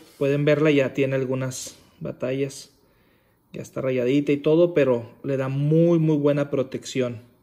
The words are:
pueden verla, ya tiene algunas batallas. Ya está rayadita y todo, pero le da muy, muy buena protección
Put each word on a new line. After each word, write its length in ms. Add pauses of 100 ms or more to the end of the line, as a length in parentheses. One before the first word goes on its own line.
(180)
pueden 260
verla, 260
ya 220
tiene 240
algunas 600 (200)
batallas. 720 (840)
Ya 80
está 180
rayadita 500
y 60
todo, 380
pero 340 (140)
le 160
da 100
muy, 500
muy 200
buena 320
protección 720 (200)